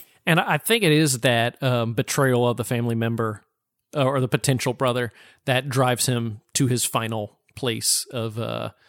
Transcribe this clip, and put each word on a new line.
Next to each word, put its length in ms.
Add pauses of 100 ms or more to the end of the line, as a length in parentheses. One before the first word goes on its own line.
(260)
And 140
I 180
think 260
it 80
is 280
that, 420
um, 320
betrayal 540
of 100
the 60
family 320
member, 480 (520)
uh, 100
or 140
the 80
potential 460
brother 380 (340)
that 240
drives 360
him 360 (140)
to 120
his 180
final 520 (180)
place 560
of, 280
uh, 320 (180)